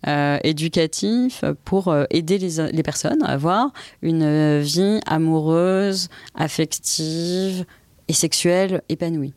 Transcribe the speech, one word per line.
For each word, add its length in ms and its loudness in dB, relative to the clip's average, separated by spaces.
euh, 360 0
éducatif 1000 0
pour, 240 0
euh, 220 2
aider 280 0
les, 340 -2
les 100 0
personnes 400 -2
à 80 0
avoir 400 0
une, 220 2
euh, 380 4
vie 440 2
amoureuse, 1000 2
affective 1300 -4
et 40 0
sexuelle 760 2
épanouie. 480 -4